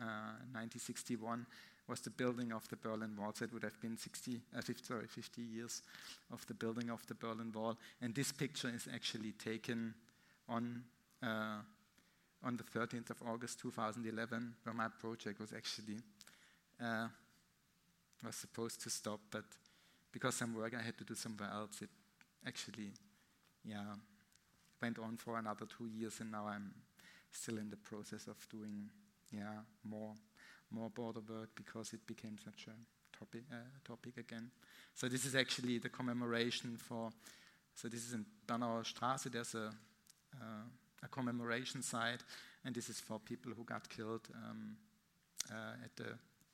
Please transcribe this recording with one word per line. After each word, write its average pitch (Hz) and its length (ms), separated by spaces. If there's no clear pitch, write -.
uh, 110 320
nineteen 117 280
sixty-one 117 680
was 123 140
the 120 100
building 123 420
of 110 160
the 113 80
Berlin 110 400
Wall. 104 180
So - 100
it 113 80
would 113 100
have 107 180
been 113 160
sixty, - 440
uh, 123 40
fifty, 120 240
sorry, 117 220
fifty - 360
years 117 400
of 117 160
the 117 80
building 113 360
of 113 160
the 117 80
Berlin 113 380
Wall. 110 260
And 120 120
this 135 180
picture - 360
is 120 240
actually 110 400
taken 113 600
on, 120 360
uh, 110 400
on 123 140
the 117 80
thirteenth 117 460
of 113 120
August 117 360
two 127 120
thousand 113 360
eleven, 117 480
where 113 100
my 113 140
project 113 520
was 107 120
actually, 110 460
uh, 113 280
was 113 120
supposed - 460
to 117 80
stop, 107 300
but 107 140
because - 220
some 117 200
work 113 200
I 120 80
had 113 160
to 107 60
do 113 100
somewhere 107 360
else, 104 320
it 104 80
actually, 107 460
yeah, 104 300
went 117 180
on 113 180
for 113 220
another 107 280
two 117 200
years, 110 340
and 110 120
now 104 160
I'm 101 240
still - 260
in 107 120
the 104 60
process 107 500
of 107 100
doing, 107 400
yeah, 107 300
more, 107 300
more 113 200
border 113 380
work, 110 260
because - 380
it 110 140
became 110 360
such - 260
a - 500
topic, 117 240
uh, 123 40
topic 120 320
again. 117 340
So - 140
this 123 160
is 131 100
actually 123 440
the 123 120
commemoration 120 840
for, 113 340
so - 140
this 117 180
is 120 80
in 107 100
Bernauer 117 380
Straße, 131 460
there's 120 240
a, 110 180
uh, 113 240
a 135 60
commemoration 120 760
site, 117 420
and 127 100
this 117 140
is 110 120
for 110 200
people 120 320
who 113 120
got 117 240
killed, 113 460
um, 110 420
uh, 110 340
at - 120
the, 117 140